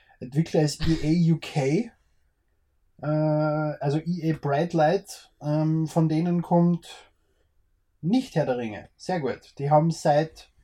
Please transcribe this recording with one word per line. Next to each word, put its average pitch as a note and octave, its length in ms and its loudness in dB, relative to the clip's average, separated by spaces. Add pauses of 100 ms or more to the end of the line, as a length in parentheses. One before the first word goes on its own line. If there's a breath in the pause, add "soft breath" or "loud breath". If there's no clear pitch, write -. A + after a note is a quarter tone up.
(200 soft breath)
Entwickler D3+ 400 0
ist D3 260 0
E D#3+ 160 2
A E3 300 4
U D#3 80 2
K, D#3 500 -2 (1080)
äh, C#3+ 60 -8
also D3+ 1000 0
E E3 260 -2
A D3+ 60 0
Brightlight, D#3+ 920 -2 (100)
ähm, D#3 460 0
von D#3+ 240 2
denen E3+ 320 0
kommt F3 460 2 (1120)
nicht A3 320 0
Herr A#2+ 100 2
der B2 140 -2
Ringe. G#2 380 -8
Sehr F3+ 240 -4
gut. - 380 -8
Die C#3 120 -2
haben D#3 200 4
seit D#3 600 -2 (140)